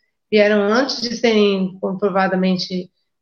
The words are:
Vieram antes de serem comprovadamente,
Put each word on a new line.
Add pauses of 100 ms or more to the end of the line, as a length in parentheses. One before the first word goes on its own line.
(320)
Vieram
antes
de
serem
comprovadamente, (320)